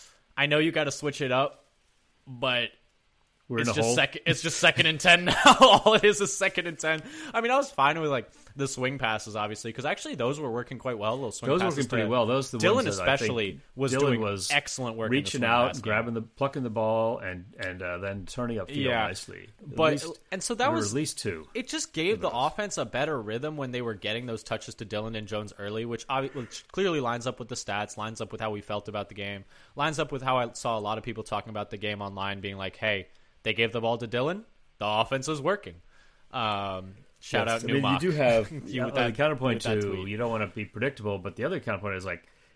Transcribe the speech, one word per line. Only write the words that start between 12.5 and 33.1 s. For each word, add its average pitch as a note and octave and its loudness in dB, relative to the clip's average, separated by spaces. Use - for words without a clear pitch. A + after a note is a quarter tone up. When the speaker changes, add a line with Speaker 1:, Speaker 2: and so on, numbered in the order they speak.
Speaker 2:
are A#2+ -4
the A2 -4
Speaker 1:
Dillon G#3+ 4
Speaker 2:
ones G2+ -2
that F#2 -2
I - -2
think C3+ 4
Speaker 1:
especially A2 -2
was C3 0
Speaker 2:
Dillon C3+ 4
Speaker 1:
doing A#2+ 4
Speaker 2:
was G2+ -2
Speaker 1:
excellent B2+ -2
work A2 -2
in A2+ -2
the C3 4
Speaker 2:
reaching C#3+ -2
Speaker 1:
swing A#2 4
Speaker 2:
out, A#2+ 6
Speaker 1:
pass F2+ -4
game. - -8
Speaker 2:
grabbing A2+ 0
the, A2+ -2
plucking C3+ -4
the A#2+ -4
ball, A2+ 2
and, F2+ -8
and, F#2 -8
uh, F2+ -4
then G2 -6
turning A#2 -4
upfield F#2 -6
Speaker 1:
Yeah. B2 0
Speaker 2:
nicely. - -12
At C#3+ -14
Speaker 1:
But, D#3 4
Speaker 2:
least D#3+ -6
Speaker 1:
and F#3+ -6
so A#3+ -4
that A#3+ 2
Speaker 2:
there D4 4
were E4+ 0
Speaker 1:
was G#2 0
Speaker 2:
at A#2 -2
least D3+ -2
two D#2+ -6
Speaker 1:
it - -6
just D#4 -6
gave F3 0
Speaker 2:
of G#3 -6
Speaker 1:
the F3 0
Speaker 2:
those. B2 2
Speaker 1:
offense G#3 -6
a C#3+ -2
better C3+ -2
rhythm B2 -4
when C3+ -6
they B2 -4
were A#2 -4
getting G#2+ -4
those A2+ -6
touches - -6
to A#2 -12
Dillon G#2+ -6
and G#2+ -6
Jones G#2+ -6
early, G#2 -4
which A#2 -6
obvi-, C3+ -2
which - -12
clearly F#3 0
lines A#2+ -2
up B2 -4
with A#2 -12
the A#2+ -10
stats, G#2 -4
lines A2 -8
up G#2 -8
with A2 -10
how A2 -2
we G#2 -6
felt G#2 -6
about G2+ -4
the F#2+ -18
game, G2+ -8
lines D3 -2
up D3+ -4
with C3+ -6
how C3 2
I A#2+ 0
saw A#2 -2
a G#2+ -4
lot G#2 -2
of G#2+ -8
people A2 -6
talking G#2 -6
about G#2 -6
the A2 -10
game G#2 -6
online, G2 -6
being G2 -6
like, F#2+ -8
"Hey, G2+ -2